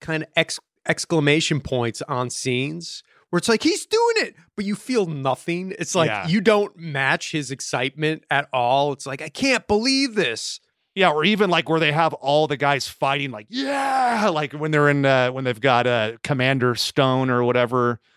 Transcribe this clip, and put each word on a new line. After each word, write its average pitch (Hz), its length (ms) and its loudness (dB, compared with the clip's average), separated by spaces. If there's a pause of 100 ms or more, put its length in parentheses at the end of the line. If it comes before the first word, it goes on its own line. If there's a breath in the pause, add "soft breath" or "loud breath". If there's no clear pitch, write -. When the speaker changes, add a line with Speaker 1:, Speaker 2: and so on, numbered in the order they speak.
Speaker 1:
kind 160 220 -6
of - 140 -12
ex-, - 240 0 (260)
exclamation 156 720 0
points 120 420 -4
on 123 280 -4
scenes 139 720 -6 (280 soft breath)
where 175 80 0
it's 170 100 0
like, 220 140 2
"He's 339 240 0
doing 466 280 2 (120)
it!" - 80 -14 (220 soft breath)
But 208 80 -6
you 202 100 -4
feel 226 320 -2
nothing. 165 720 -4
It's 170 160 -6
like, 165 140 4
Speaker 2:
Yeah. 101 180 -4
Speaker 1:
you 190 140 2
don't 208 360 2
match 151 560 -2
his 143 180 -6
excitement 139 800 -4
at 143 220 0
all. 131 400 0
It's - 140 -12
like, 139 160 -10
"I 156 80 -12
can't 254 360 -2
believe 254 480 0
this." 131 460 -2 (340)
Speaker 2:
Yeah, 185 160 4
or 151 140 2
even, 202 240 2
like, 165 220 2
where 160 100 2
they 151 120 2
have 160 200 2
all 147 340 0
the 139 120 -4
guys 139 280 0
fighting, 143 440 -4
like, 107 180 -12
"Yeah!" 262 840 -2
Like, 151 220 -4
when 151 200 -4
they're 147 180 4
in, 143 160 2
uh, 127 240 4
when 131 140 -6
they've 123 140 -2
got, 120 280 4
uh, 117 360 0
Commander 127 520 2
Stone 131 560 2
or 123 140 2
whatever. 120 540 2 (180)